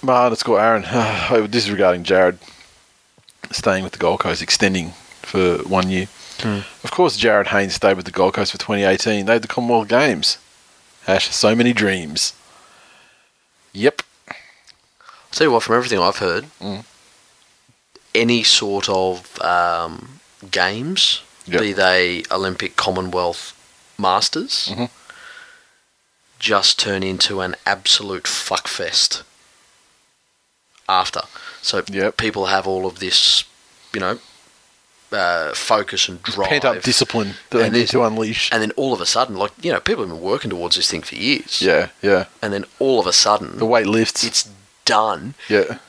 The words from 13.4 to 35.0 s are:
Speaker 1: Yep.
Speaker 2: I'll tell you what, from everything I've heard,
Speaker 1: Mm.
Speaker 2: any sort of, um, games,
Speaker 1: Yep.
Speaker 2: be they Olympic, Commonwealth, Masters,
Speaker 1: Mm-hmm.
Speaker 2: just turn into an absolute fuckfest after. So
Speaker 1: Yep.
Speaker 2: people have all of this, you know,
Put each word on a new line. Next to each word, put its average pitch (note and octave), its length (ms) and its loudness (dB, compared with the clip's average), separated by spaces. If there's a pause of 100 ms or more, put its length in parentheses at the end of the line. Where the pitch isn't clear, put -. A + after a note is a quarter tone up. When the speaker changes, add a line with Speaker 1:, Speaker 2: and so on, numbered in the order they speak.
Speaker 1:
Yep. G#2 300 0 (260)
Speaker 2:
I'll - 60 -14 (960)
tell - 160 2
you C#3 60 4
what, A#2 100 4
from A2+ 140 2
everything B2 240 0
I've F#2+ 180 2
heard, G2 280 -2 (140)
Speaker 1:
Mm. G2+ 240 -10 (1300)
Speaker 2:
any A#2 280 2
sort G2+ 460 0
of, F#2 520 -2
um, F2 800 -2 (320)
games, G#2+ 720 0 (240)
Speaker 1:
Yep. F3 140 0
Speaker 2:
be G#2 120 -2
they F#2 580 2
Olympic, F#2+ 440 -4
Commonwealth, F2+ 800 -4 (460)
Masters, G#2+ 720 -2
Speaker 1:
Mm-hmm. A#2+ 140 -4 (1500)
Speaker 2:
just G2+ 400 2
turn G2 240 -2
into F#2+ 360 -2
an F#2 140 -4 (100)
absolute G2+ 600 0
fuckfest - 1000 -4 (1700)
after. F#2 320 0 (420)
So F#2+ 260 -2
Speaker 1:
Yep. G2 280 -2
Speaker 2:
people G#2+ 300 -2
have F#2+ 200 0
all F#2+ 200 -2
of F2+ 120 -8
this, - 460 2 (480)
you G#2+ 80 -4
know, G2 180 -2 (920)